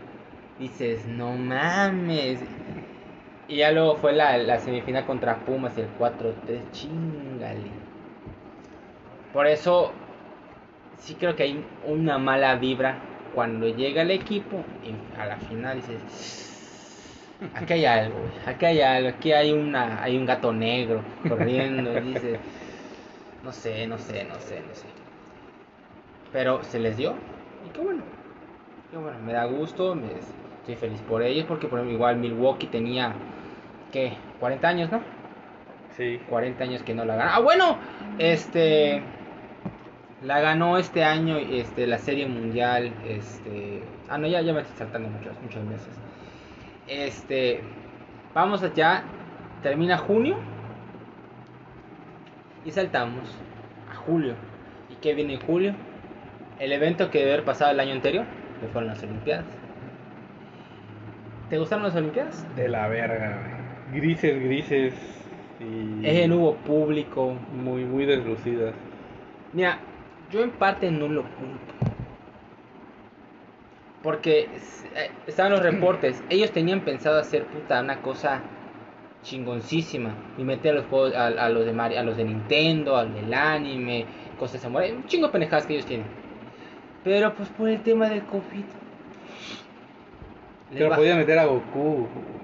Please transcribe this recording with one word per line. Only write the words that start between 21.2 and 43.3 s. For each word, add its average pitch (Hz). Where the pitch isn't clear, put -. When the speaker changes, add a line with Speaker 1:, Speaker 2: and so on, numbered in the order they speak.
Speaker 1:
corriendo", 127
y 127
dices, 120
"No 127
sé, 113
no 113
sé, 104
no 87
sé, 87
no 78
sé". -
Pero 131
se -
les 113
dio, 160
y -
qué -
bueno, 359
qué 165
bueno, 147
me 113
da 117
gusto, 160
me, 131
estoy 120
feliz 107
por 113
ellos, 143
porque, 160
por 123
ejemplo, 120
igual 120
Milwaukee 120
tenía, 117
¿qué? 131
Cuarenta 131
años, 170
¿no? 226
Speaker 2:
Sí. 120
Speaker 1:
Cuarenta 123
años 127
que -
no 113
la 220
gana. 233
Ah, 226
bueno, 330
este, 160
la 139
ganó 165
este 170
año, 160
este, 123
la 117
Serie 139
Mundial, 120
este, 104